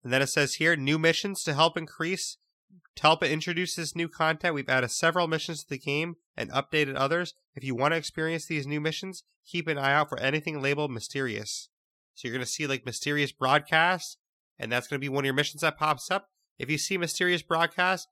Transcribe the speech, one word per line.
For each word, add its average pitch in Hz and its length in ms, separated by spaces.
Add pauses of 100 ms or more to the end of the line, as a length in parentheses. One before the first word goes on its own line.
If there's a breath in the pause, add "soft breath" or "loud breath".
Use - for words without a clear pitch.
And 120 80
then 131 100
it 135 60
says - 280
here, 160 200
"New 147 240
missions 165 440
to 156 100
help 165 240
increase, 165 580 (600)
to - 60
help 160 220
it 143 80
introduce 170 440
this 160 200
new 170 140
content. 160 440
We've 139 140
added 127 240
several 165 380
missions 160 340
to - 60
the 139 80
game 156 380 (200)
and 113 160
updated 139 440
others. 160 380 (220)
If 127 80
you 131 120
wanna 147 200
experience 160 500
these 147 220
new 147 140
missions, 160 420 (220)
keep 160 240
an 160 80
eye 139 160
out 147 160
for 127 100
anything 147 420
labeled 143 300
mysterious." 113 800 (440)
So - 140
you're 117 80
gonna 127 100
see, 151 220
like, 131 180
mysterious 143 460
broadcasts, 160 840 (420)
and 113 100
that's 123 180
gonna 139 120
be 139 80
one 135 160
of 135 40
your 131 60
missions 147 280
that 156 160
pops 151 340
up. 196 180 (300)
If 135 100
you 151 80
see 190 200
mysterious 175 440
broadcast 175 720